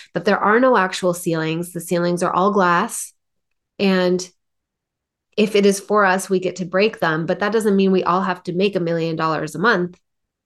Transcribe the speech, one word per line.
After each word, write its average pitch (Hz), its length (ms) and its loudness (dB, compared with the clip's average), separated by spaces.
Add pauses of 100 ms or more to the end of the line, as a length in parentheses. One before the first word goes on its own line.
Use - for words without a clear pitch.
(160)
that 175 100 -6
there 202 140 2
are 214 200 4
no 262 160 4
actual 185 380 0
ceilings. 165 580 -4
The 170 100 -10
ceilings 175 420 -2
are 170 100 -2
all 190 180 2
glass. 190 600 0 (640)
And 185 500 0 (1120)
if 208 180 2
it 202 120 4
is 196 120 2
for 208 260 2
us, 190 240 0
we 190 100 0
get 180 180 -4
to 185 80 -8
break 202 340 0
them. 160 280 -2
But 180 120 -2
that 208 120 -2
doesn't 214 240 2
mean 196 160 4
we 185 120 2
all 180 180 0
have 185 220 -4
to 180 100 -6
make 196 220 0
a 185 40 -2
million 165 360 -2
dollars 156 380 -4
a 160 60 -8
month. 180 400 0 (460)